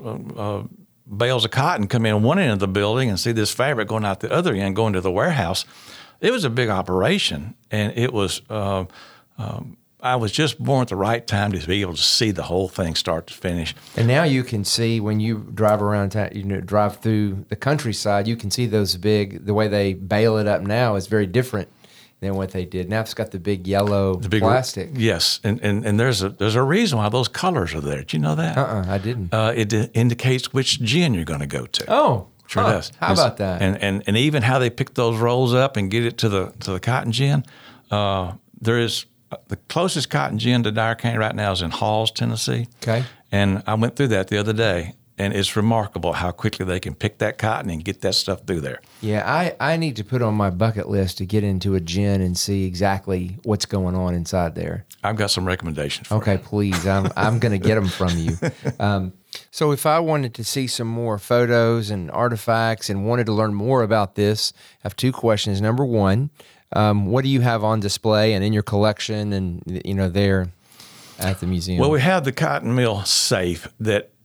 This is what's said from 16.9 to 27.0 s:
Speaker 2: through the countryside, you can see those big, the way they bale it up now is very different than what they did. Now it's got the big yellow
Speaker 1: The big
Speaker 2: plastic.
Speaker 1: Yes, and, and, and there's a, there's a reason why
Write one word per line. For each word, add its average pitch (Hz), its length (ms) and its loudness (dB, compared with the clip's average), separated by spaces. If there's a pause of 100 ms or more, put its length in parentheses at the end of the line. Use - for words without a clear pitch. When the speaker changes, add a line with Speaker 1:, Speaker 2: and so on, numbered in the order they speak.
Speaker 2:
through 104 500 0
the - 80 -4
countryside, 107 720 0
you 117 80 0
can 104 160 -6
see 123 140 0
those 101 320 0
big, 101 480 0
the 104 80 0
way 107 160 2
they 98 240 2
bale 107 440 2
it 104 80 0
up 95 160 2
now 110 340 0
is 92 120 -2
very 107 180 2
different 104 440 -2 (500)
than 95 160 -4
what 95 160 -4
they 90 140 -4
did. 90 240 -6
Now 110 100 0
it's - 140 -6
got 107 180 -6
the 95 80 -10
big 92 260 -4
yellow 98 500 2
Speaker 1:
The 92 120 -6
big 104 140 2
Speaker 2:
plastic. 117 520 0
Speaker 1:
Yes, 113 480 0
and, 110 200 0
and, 104 240 0
and 104 120 2
there's 117 240 2
a, 95 60 -2
there's 107 280 0
a 123 80 4
reason 165 340 2
why 104 100 2